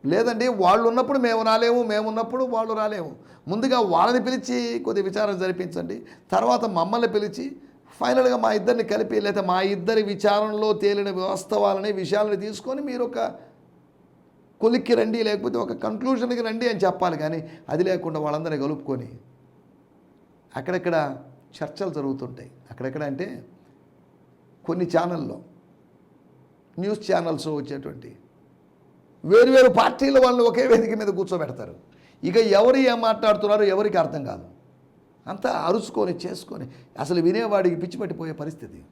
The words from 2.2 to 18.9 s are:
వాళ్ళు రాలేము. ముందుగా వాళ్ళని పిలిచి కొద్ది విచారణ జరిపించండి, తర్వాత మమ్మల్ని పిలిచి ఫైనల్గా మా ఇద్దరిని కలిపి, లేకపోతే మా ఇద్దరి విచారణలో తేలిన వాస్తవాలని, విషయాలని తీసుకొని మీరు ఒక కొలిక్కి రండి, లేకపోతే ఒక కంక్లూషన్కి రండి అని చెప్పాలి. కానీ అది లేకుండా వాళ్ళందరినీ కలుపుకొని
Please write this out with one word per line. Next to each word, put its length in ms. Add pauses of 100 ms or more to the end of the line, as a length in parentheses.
వాళ్ళు 280
రాలేము. 440 (320)
ముందుగా 320
వాళ్ళని 440
పిలిచి 540
కొద్ది 240
విచారణ 300
జరిపించండి, 760 (260)
తర్వాత 320
మమ్మల్ని 440
పిలిచి 480 (440)
ఫైనల్గా 360
మా 160
ఇద్దరిని 300
కలిపి, 380
లేకపోతే 260
మా 140
ఇద్దరి 420
విచారణలో 680
తేలిన 380
వాస్తవాలని, 840
విషయాలని 440
తీసుకొని 440
మీరు 240
ఒక 300 (1300)
కొలిక్కి 340
రండి, 280
లేకపోతే 360
ఒక 140
కంక్లూషన్కి 720
రండి 260
అని 100
చెప్పాలి. 400
కానీ 300 (200)
అది 160
లేకుండా 360
వాళ్ళందరినీ 440
కలుపుకొని 540 (1400)